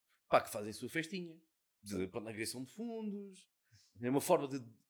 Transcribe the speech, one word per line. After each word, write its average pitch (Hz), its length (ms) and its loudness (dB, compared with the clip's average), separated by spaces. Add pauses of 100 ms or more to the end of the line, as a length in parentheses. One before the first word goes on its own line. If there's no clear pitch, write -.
(280)
pá, 127 120 8
que - 100 -2
fazem 107 200 -4
a 104 40 -6
sua 123 140 -8
festinha. 165 480 -4 (460)
De, 95 260 -2
pronto, 104 160 -6
na 110 60 -8
agregação 113 340 -4
de 135 80 -14
fundos. 202 760 -6 (540)
É 123 80 2
uma 139 100 6
forma 143 280 6
de, 135 140 -4 (280)